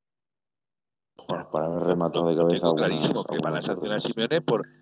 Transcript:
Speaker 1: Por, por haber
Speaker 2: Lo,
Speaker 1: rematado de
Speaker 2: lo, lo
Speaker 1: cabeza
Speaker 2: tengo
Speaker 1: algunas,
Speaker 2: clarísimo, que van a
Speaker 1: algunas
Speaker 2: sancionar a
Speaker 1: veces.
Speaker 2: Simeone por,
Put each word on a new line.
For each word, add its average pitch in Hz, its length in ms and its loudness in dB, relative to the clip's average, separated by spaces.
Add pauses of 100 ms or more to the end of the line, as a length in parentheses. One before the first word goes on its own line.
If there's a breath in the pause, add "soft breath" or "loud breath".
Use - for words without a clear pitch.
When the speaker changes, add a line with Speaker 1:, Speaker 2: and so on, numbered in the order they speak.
(1300)
Speaker 1:
Por, 87 240 -6
por 78 120 0
haber 85 200 -2
Speaker 2:
Lo, 82 40 -2
Speaker 1:
rematado 85 420 2
de 82 60 4
Speaker 2:
lo, 82 80 4
lo 85 60 6
Speaker 1:
cabeza 87 120 4
Speaker 2:
tengo 85 100 2
Speaker 1:
algunas, 80 180 2
Speaker 2:
clarísimo, 78 360 0
que 73 100 -6
van 80 200 -2
a 87 40 -2
Speaker 1:
algunas 87 80 -6
Speaker 2:
sancionar 104 260 -4
a - 40 -2
Speaker 1:
veces. 110 160 -4
Speaker 2:
Simeone 120 280 0
por, 113 260 0 (160)